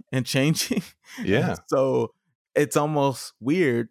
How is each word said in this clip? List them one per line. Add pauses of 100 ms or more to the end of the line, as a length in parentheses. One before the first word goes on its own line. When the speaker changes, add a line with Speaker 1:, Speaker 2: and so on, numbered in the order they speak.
(120)
Speaker 1:
and
changing.
<laughs> (300)
Speaker 2:
Yeah. (120)
Speaker 1:
So (420)
it's
almost
weird